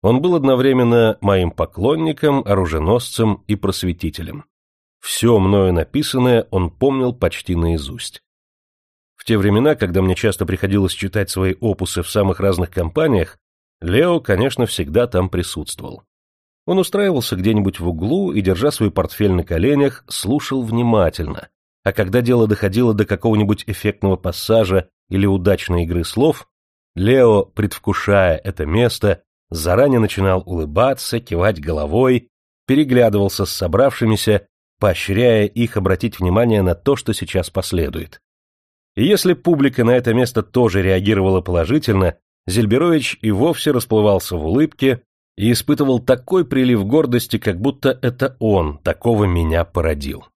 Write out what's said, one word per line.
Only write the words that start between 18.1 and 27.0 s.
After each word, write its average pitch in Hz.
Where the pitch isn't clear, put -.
и, 101
держа 92
свой 104
портфель 95
на 87
коленях, 135
слушал 135
внимательно, 110
а 98
когда 104
дело 117
доходило 107
до 104
какого-нибудь 104
эффектного 98
пассажа 95
или 95
удачной 92
игры 85
слов, 139
Лео, 113